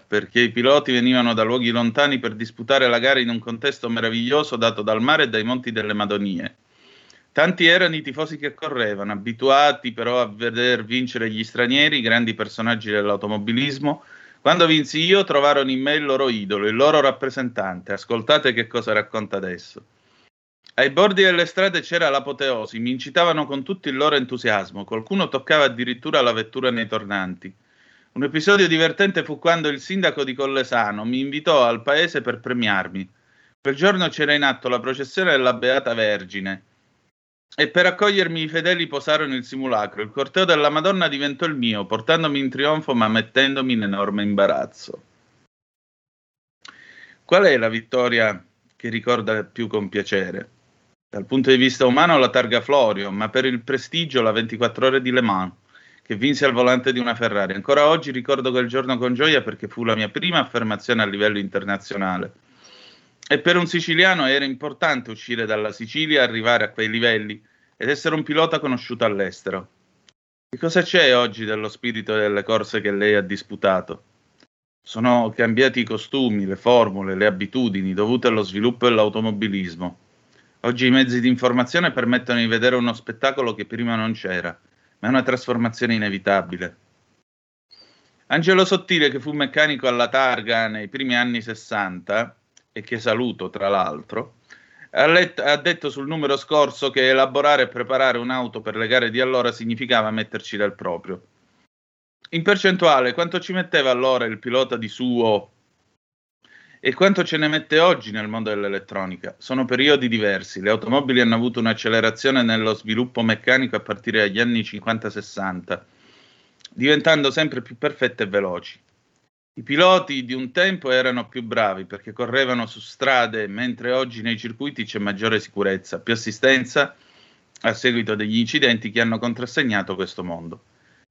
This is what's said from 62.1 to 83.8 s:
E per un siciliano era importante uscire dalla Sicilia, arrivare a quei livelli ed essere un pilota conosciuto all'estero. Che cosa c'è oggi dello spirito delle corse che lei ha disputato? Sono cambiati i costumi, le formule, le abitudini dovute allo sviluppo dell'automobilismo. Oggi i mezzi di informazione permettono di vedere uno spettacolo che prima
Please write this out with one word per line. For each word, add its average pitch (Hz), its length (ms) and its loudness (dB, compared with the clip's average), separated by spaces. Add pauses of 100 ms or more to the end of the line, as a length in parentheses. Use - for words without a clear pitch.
E 147 140 2
per 180 160 2
un 175 120 0
siciliano 170 580 2
era 135 180 2
importante 135 680 -4
uscire 113 340 -6
dalla 107 260 -2
Sicilia, 143 520 -2
arrivare 113 420 0
a 107 60 -4
quei 110 180 -4
livelli 110 520 -2 (360)
ed 113 120 -4
essere 151 260 -2
un 156 80 -2
pilota 160 360 0
conosciuto 123 460 -4
all'estero. 98 640 -4 (800)
Che 127 80 -14
cosa 170 240 0
c'è 160 340 4
oggi 113 300 0
dello 107 240 -4
spirito 110 460 -4
delle 104 280 2
corse 107 380 -2
che 101 100 0
lei 104 240 4
ha 101 60 2
disputato? 95 840 -2 (800)
Sono 117 540 0
cambiati 120 460 2
i 110 40 -2
costumi, 107 600 -2
le 95 120 -4
formule, 98 580 4
le 98 100 2
abitudini 98 680 -2
dovute 117 340 2
allo 110 160 2
sviluppo 110 440 0
dell'automobilismo. 104 1120 -2 (640)
Oggi 123 260 0
i 123 40 6
mezzi 123 280 2
di 120 80 2
informazione 127 640 0
permettono 123 480 -2
di 117 80 0
vedere 117 280 2
uno 120 180 0
spettacolo 117 600 -4
che 101 120 -10
prima 117 300 -4